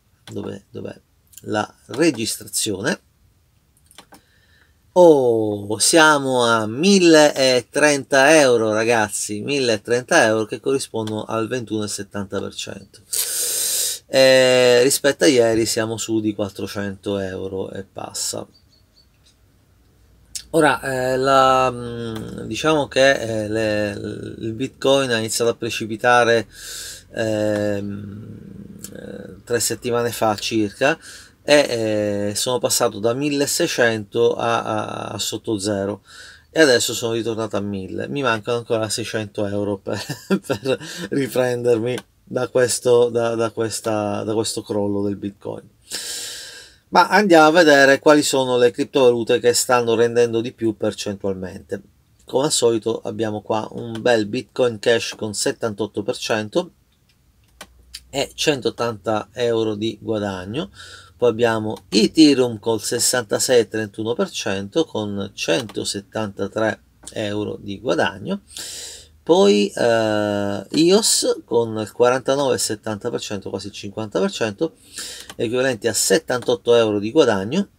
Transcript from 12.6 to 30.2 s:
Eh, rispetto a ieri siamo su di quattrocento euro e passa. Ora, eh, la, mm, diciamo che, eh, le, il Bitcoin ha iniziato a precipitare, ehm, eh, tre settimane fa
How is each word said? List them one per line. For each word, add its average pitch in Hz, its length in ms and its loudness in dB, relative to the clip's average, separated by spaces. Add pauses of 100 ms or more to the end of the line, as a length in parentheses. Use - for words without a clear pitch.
Eh, 127 760 4
rispetto 139 420 0
a - 20 6
ieri 113 400 4
siamo 110 320 -4
su 110 220 -2
di 107 140 -2
quattrocento 101 840 -8
euro 95 540 -8
e - 120 -12
passa. - 640 -10 (2000)
Ora, 151 300 2
eh, 131 380 -2
la, 131 520 4
mm, 117 760 -10
diciamo 139 420 0
che, 135 220 4 (340)
eh, 104 40 -8
le, 107 420 0 (480)
il 113 160 -8
Bitcoin 135 560 0
ha 117 80 0
iniziato 113 320 -2
a 113 40 0
precipitare, 117 920 2 (680)
ehm, 104 1200 -4 (560)
eh, - 500 -16
tre 117 160 -2
settimane 120 520 -2
fa 110 240 2